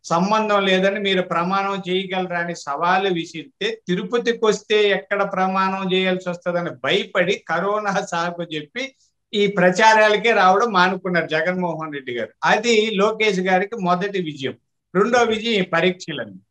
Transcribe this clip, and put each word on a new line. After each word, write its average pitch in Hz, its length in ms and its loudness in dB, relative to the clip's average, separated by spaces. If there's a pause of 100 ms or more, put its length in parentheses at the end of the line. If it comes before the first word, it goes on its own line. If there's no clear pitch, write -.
సంబంధం 202 600 2
లేదని 190 360 2
మీరు 190 220 0
ప్రమాణం 185 640 -2
చేయగలరా 185 500 -4
అని 170 180 -4
సవాలు 175 520 0
విసిరితే, 170 600 -6 (200)
తిరుపతికి 233 560 -2
వస్తే 214 340 2 (100)
ఎక్కడ 196 340 -2 (100)
ప్రమాణం 190 500 0 (100)
చేయాల్సి 185 360 0
వస్తుందని 175 440 -4 (120)
భయపడి 190 500 0 (140)
కరోనా 196 460 -2 (120)
సాకు 170 360 -6 (120)
చెప్పి 156 300 -8 (480)
ఈ 202 140 0
ప్రచారాలకే 214 840 4
రావడం 202 400 4
మానుకున్నారు 185 540 0
జగన్మోహన్ 165 680 -4
రెడ్డి 131 260 -10
గారు. 107 140 -8 (120)
అది 220 300 2 (200)
లోకేష్ 214 460 0
గారికి 190 360 0
మొదటి 190 440 -2
విజయం. 135 360 -6 (380)
రెండో 233 280 2
విజయం 220 400 0
ఈ 180 120 -2
పరీక్షలని. 156 640 -4 (120)